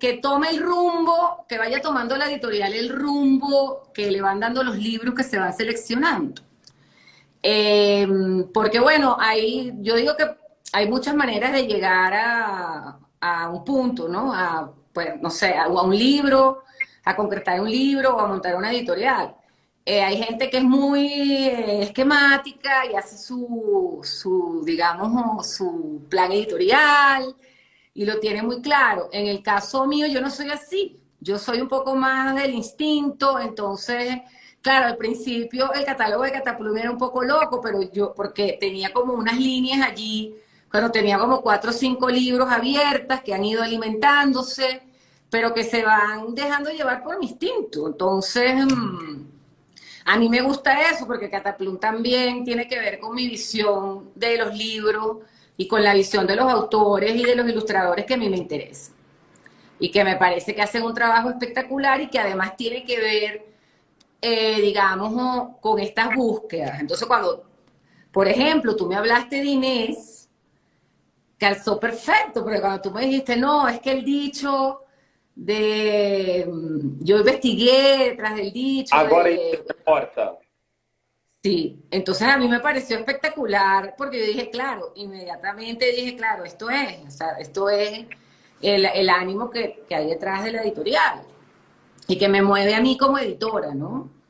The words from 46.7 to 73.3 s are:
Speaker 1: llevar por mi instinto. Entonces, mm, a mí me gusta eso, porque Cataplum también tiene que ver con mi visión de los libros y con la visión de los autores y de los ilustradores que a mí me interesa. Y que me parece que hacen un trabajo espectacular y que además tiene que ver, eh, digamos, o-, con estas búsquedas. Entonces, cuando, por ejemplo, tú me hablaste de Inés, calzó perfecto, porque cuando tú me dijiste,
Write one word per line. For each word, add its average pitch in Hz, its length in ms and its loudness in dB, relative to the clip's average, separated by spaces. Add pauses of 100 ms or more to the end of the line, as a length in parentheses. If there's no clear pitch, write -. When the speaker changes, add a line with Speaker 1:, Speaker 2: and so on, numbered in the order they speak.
Speaker 1:
llevar 262 320 -2
por 330 160 -8
mi 330 100 -4
instinto. 330 600 -4
Entonces, 196 680 0 (120)
mm, 180 560 -4 (840)
a 202 140 2
mí 233 100 4
me 247 140 2
gusta 277 480 2
eso, 254 160 -6
porque 208 240 -6
Cataplum 196 500 -6
también 247 640 0
tiene 240 240 -4
que 254 100 -4
ver 202 220 -4
con 226 140 -8
mi 247 120 -4
visión 202 880 -2
de 233 220 0
los 220 200 -2
libros 220 640 -2 (380)
y 185 100 -4
con 214 160 2
la 202 120 6
visión 196 320 4
de 196 100 2
los 254 160 4
autores 208 640 2
y 240 80 0
de 240 100 4
los 240 140 2
ilustradores 202 560 0
que 254 100 -2
a 254 40 0
mí 220 100 -2
me 190 80 0
interesa. - 560 -8 (880)
Y 175 120 -2
que 202 140 4
me 190 120 2
parece 180 380 0
que 208 80 0
hacen 226 220 0
un 233 100 -4
trabajo 233 340 2
espectacular 254 720 -2
y 294 80 -6
que 254 100 -2
además 190 380 -2
tiene 240 280 -6
que 240 140 -4
ver, 214 480 -2 (760)
eh, 220 400 2
digamos, 196 520 2
o-, 247 460 -4
con 214 180 0
estas 226 360 -2
búsquedas. 214 680 -4
Entonces, 175 260 -4
cuando, 208 380 -2 (680)
por 196 160 4
ejemplo, 247 480 2
tú 185 100 -2
me 185 100 -2
hablaste 240 400 0
de 277 100 -2
Inés, 262 800 -2 (1120)
calzó 202 400 0
perfecto, 233 640 0
porque 214 180 -2
cuando 190 200 -2
tú 196 100 -6
me 208 140 -4
dijiste, 262 320 0